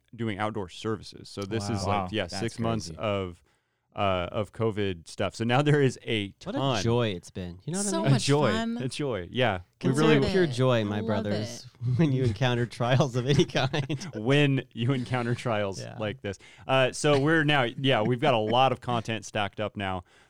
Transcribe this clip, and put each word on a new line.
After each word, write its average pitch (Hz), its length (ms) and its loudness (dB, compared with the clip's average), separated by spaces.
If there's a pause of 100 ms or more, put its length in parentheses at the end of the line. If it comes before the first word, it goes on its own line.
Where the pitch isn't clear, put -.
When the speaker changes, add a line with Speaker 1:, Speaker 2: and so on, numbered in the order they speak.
(160)
Speaker 1:
doing 110 240 -4
outdoor 107 300 -4
services. - 600 -10
So - 140 -10
this 104 260 -4
is - 0 -
Speaker 2:
Wow. 117 60 -2
Speaker 1:
like, 92 120 -2
Speaker 3:
Wow, 98 240 0
Speaker 1:
yeah, 104 120 -2
Speaker 3:
that's 98 160 -6
Speaker 1:
six 113 200 -6
months 113 280 -2
Speaker 3:
crazy. 78 120 -14
Speaker 1:
of, 98 420 -4 (540)
uh, 92 360 0
of 104 200 -4
covid 98 560 -2
stuff. - 280 -4
So 113 100 -4
now 123 160 4
there 147 200 4
is 127 240 2
a 107 280 -4 (100)
Speaker 2:
What 190 100 -8
Speaker 1:
ton. 135 260 0
Speaker 2:
a - 40 -2
joy 117 260 2
it's 90 200 -8
been. 85 360 -10
You 151 80 -8
know 190 60 -2
what 202 80 -2
Speaker 4:
So 190 120 -2
Speaker 2:
I - 20 -2
mean? - 60 0
Speaker 1:
A 143 40 4
Speaker 4:
much 123 140 4
Speaker 1:
joy. 139 260 4
Speaker 4:
fun. 117 260 -2
Speaker 1:
A 131 120 -4
joy. 113 420 -4
Yeah. 110 280 0 (240)
We 135 60 2
Speaker 2:
Consider 147 180 4
Speaker 1:
really 147 200 6
Speaker 2:
it - 40 0
pure 185 120 4
Speaker 4:
Love 160 60 0
it. 127 40 -6
Speaker 2:
joy, 123 320 2
my 104 120 -2
Speaker 4:
Love 110 80 -4
Speaker 2:
brothers, 104 600 -4
Speaker 4:
it. - 40 -20 (220)
Speaker 2:
<laughs> 120 80 0
when 156 120 4
you 131 120 2
encounter 120 420 0
trials 127 500 0
of 123 120 -2
any 143 180 6
kind. 143 680 -2
<laughs> - 40 -14
Speaker 1:
When 135 480 4 (100)
you 117 200 -2
encounter 120 420 -2
trials 104 440 -2
Speaker 2:
Yeah. 117 200 -12
Speaker 1:
like 107 220 -6
this. 101 180 -6 (280)
Uh, 131 240 4
so 147 280 2
we're 156 240 4
now, 143 200 4
yeah, 127 380 2
we've 120 200 2
got 143 120 4
a 117 60 4
lot 120 320 4
of 120 100 -4
content 113 440 -4
stacked 104 340 -4
up 104 180 -4
now 95 260 -4 (260)